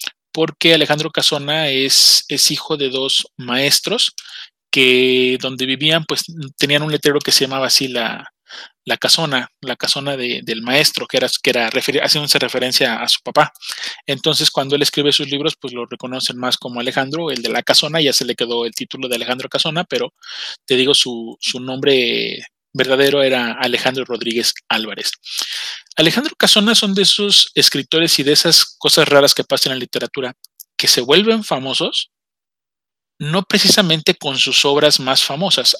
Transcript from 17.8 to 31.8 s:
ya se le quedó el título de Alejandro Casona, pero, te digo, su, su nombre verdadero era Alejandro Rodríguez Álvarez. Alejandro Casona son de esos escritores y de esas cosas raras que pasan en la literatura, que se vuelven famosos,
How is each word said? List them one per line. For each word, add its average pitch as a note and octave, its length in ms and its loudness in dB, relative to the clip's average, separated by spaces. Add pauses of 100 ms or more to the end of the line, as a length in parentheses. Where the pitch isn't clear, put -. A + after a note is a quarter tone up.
ya C3+ 100 2
se B2 140 0
le A#2+ 80 -4
quedó A#2+ 320 -4
el A2+ 80 -8
título C3 340 -10
de B2 80 -2
Alejandro B2 320 -6
Casona, E3 360 -4
pero, B2 280 -4 (540)
te C3 100 2
digo, C3 160 2
su, A#2 480 -2
su - 200 -6
nombre B2+ 840 -2 (280)
verdadero C3+ 480 2
era B2 300 0
Alejandro B2+ 520 -2
Rodríguez A#2 480 -4 (160)
Álvarez. A2 440 -6 (840)
Alejandro E3+ 380 0
Casona A3 380 4
son G3+ 200 2
de G3 100 2
esos G3+ 500 4
escritores D#3+ 640 2
y D3 40 -2
de C#3 100 2
esas - 460 4
cosas - 300 4
raras C#3+ 240 6
que C3 120 -2
pasan C#3 280 0
en C3 60 -4
la B2 60 -6
literatura, B2+ 500 -6 (420)
que - 120 2
se - 120 4
vuelven G#3 420 4
famosos, C#3 680 -4 (1080)